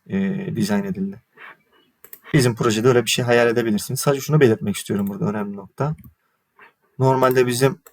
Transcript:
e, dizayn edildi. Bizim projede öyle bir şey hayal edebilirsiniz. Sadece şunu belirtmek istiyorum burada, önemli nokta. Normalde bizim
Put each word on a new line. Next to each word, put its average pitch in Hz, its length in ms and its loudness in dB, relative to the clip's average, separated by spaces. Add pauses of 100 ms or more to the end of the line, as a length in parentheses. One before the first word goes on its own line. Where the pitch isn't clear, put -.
e, 95 500 -4
dizayn 101 280 -2
edildi. 98 380 -8 (1120)
Bizim 123 200 2
projede 113 340 0
öyle 120 160 4
bir - 60 -4
şey 127 140 -2
hayal 120 240 4
edebilirsiniz. 113 520 -2
Sadece 139 200 0
şunu 151 200 0
belirtmek 110 360 2
istiyorum 101 300 -4
burada, 101 180 -6
önemli 104 320 -4
nokta. 135 400 -6 (1000)
Normalde 131 480 4
bizim 123 320 0 (140)